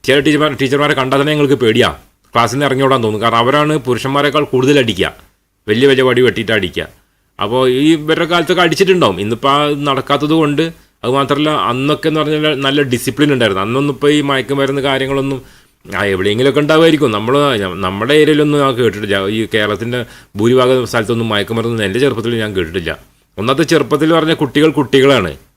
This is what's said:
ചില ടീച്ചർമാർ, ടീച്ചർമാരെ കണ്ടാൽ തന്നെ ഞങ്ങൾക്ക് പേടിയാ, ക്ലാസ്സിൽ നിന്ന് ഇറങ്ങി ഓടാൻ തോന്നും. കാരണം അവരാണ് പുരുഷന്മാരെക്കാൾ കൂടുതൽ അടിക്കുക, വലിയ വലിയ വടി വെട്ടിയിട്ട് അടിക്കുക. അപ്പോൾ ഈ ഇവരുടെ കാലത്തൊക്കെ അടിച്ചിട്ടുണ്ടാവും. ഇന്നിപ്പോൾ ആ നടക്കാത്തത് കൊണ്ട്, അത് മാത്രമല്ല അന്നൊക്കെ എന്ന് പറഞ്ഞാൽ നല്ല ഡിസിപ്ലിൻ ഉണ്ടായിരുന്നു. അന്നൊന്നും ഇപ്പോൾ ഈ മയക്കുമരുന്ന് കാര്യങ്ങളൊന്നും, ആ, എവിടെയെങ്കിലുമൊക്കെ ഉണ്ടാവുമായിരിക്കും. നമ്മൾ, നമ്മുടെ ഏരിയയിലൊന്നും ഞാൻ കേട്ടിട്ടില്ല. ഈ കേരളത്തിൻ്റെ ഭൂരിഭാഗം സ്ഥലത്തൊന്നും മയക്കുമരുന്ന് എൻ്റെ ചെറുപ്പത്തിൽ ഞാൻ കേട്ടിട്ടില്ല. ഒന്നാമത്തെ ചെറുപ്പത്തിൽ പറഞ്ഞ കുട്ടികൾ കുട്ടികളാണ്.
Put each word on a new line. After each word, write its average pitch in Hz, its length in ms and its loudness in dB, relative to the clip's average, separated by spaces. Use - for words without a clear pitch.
ചില 135 160 2
ടീച്ചർമാർ, 147 400 0
ടീച്ചർമാരെ 143 340 0
കണ്ടാൽ 135 260 0
തന്നെ 147 120 0
ഞങ്ങൾക്ക് 147 220 2
പേടിയാ, 110 400 2
ക്ലാസ്സിൽ 117 220 0
നിന്ന് 143 100 0
ഇറങ്ങി 131 180 0
ഓടാൻ 131 180 2
തോന്നും. 107 180 -2
കാരണം 113 160 0
അവരാണ് 147 420 0
പുരുഷന്മാരെക്കാൾ 135 680 -2
കൂടുതൽ 135 340 2
അടിക്കുക, 95 340 0
വലിയ 117 200 4
വലിയ 131 140 4
വടി 123 180 2
വെട്ടിയിട്ട് 113 320 0
അടിക്കുക. 85 480 -4
അപ്പോൾ 127 260 0
ഈ 135 240 2
ഇവരുടെ 160 320 -2
കാലത്തൊക്കെ 170 380 0
അടിച്ചിട്ടുണ്ടാവും. 165 580 2
ഇന്നിപ്പോൾ 110 280 -2
ആ 147 300 2
നടക്കാത്തത് 143 520 -2
കൊണ്ട്, 151 320 0
അത് 120 60 -2
മാത്രമല്ല 139 400 0
അന്നൊക്കെ 139 580 -2
എന്ന് 156 120 0
പറഞ്ഞാൽ 151 400 -2
നല്ല 139 220 0
ഡിസിപ്ലിൻ 131 500 0
ഉണ്ടായിരുന്നു. 107 300 0
അന്നൊന്നും 135 320 -2
ഇപ്പോൾ 143 160 0
ഈ 151 100 2
മയക്കുമരുന്ന് 139 640 -2
കാര്യങ്ങളൊന്നും, 135 600 -4
ആ, 95 80 -2
എവിടെയെങ്കിലുമൊക്കെ 104 560 0
ഉണ്ടാവുമായിരിക്കും. 156 500 2
നമ്മൾ, 127 460 0
നമ്മുടെ 98 580 -2
ഏരിയയിലൊന്നും 151 460 2
ഞാൻ 135 140 0
കേട്ടിട്ടില്ല. 101 520 -2
ഈ 107 280 -4
കേരളത്തിൻ്റെ 110 500 -2
ഭൂരിഭാഗം 123 500 2
സ്ഥലത്തൊന്നും 113 420 -2
മയക്കുമരുന്ന് 110 540 -2
എൻ്റെ 101 160 -2
ചെറുപ്പത്തിൽ 120 380 -2
ഞാൻ 107 200 -6
കേട്ടിട്ടില്ല. 80 420 -4
ഒന്നാമത്തെ 131 240 0
ചെറുപ്പത്തിൽ 151 520 0
പറഞ്ഞ 160 200 0
കുട്ടികൾ 151 360 0
കുട്ടികളാണ്. 127 680 2